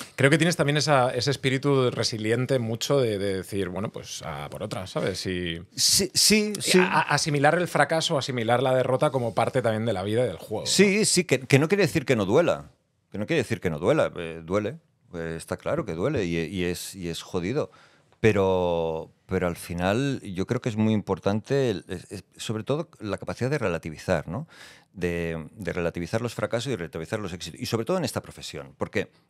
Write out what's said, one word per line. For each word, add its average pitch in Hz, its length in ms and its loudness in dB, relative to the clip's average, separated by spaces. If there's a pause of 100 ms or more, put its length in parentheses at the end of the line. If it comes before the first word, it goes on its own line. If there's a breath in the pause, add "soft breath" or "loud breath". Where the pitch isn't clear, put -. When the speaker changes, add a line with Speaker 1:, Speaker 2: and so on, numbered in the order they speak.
(160 loud breath)
Speaker 1:
Creo 131 140 6
que 156 80 4
tienes 170 180 2
también 147 220 2
esa, 135 340 4
ese 127 200 0
espíritu 135 580 2
resiliente 117 680 0
mucho 113 400 0
de, 110 180 2
de 98 200 -2
decir, 92 320 -4
"Bueno, 95 220 -4
pues - 320 -12
a 73 260 -8
por - 140 -10
otra", 107 240 -6
¿sabes? 98 380 -4
Y 90 360 -4 (140)
Speaker 2:
Sí, - 380 2
sí, 208 440 4
Speaker 1:
y - 40 -8
Speaker 2:
sí. - 180 4
Speaker 1:
a-, 180 60 6
a-, 165 160 2
asimilar 147 540 4
el 175 120 0
fracaso, 160 500 2
asimilar 120 440 2
la 131 140 4
derrota 127 340 2
como 120 240 -2
parte 120 280 2
también 110 240 0
de 113 80 0
la 92 100 -2
vida 110 200 2
y 123 40 2
del 87 100 -4
juego, - 280 -6
¿no? - 60 -2
Speaker 2:
Sí, 196 340 6
sí, 180 180 2
que, 135 180 0
que 135 180 4
no 156 80 0
quiere 196 160 2
decir 147 220 0
que 135 100 4
no 107 100 2
duela. 98 440 2 (420)
Que - 60 -10
no 104 80 -4
quiere 156 160 0
decir 104 200 -2
que 92 80 0
no 78 100 -4
duela. 110 380 2
Eh, 82 280 -8
duele. 104 340 -2 (340)
Eh, 82 240 -4
está 87 200 -6
claro 143 280 -4
que 87 80 -6
duele 107 320 -2
y, 85 120 -2
y 87 280 -2
es, 87 300 -6
y 90 140 -8
es 82 120 -8
jodido. 98 500 -4 (480 soft breath)
Pero, 90 920 2 (140)
pero 90 220 0
al 85 80 -2
final 101 640 -2
yo 92 240 -4
creo 120 160 -2
que - 80 -2
es 107 80 -6
muy 110 160 4
importante, 107 800 0
el, 90 180 -4
es, 87 220 -8
es, 95 120 -10 (140)
sobre 110 260 -6
todo, 147 260 -4 (100)
la 101 180 -6
capacidad 113 320 -4
de 147 80 -2
relativizar, 85 720 -2
¿no? 87 200 -6 (460 loud breath)
De, 85 640 -4
de 104 180 -6
relativizar 87 480 -2
los 120 140 -6
fracasos 120 360 -2
y 120 40 -2
relativizar 82 440 -6
los 95 140 -8
éxitos. 85 260 -12
Y 120 60 -6
sobre 117 200 -2
todo 185 120 0
en 165 80 -2
esta 104 160 -4
profesión, 71 560 -14
porque 98 320 -4 (200 soft breath)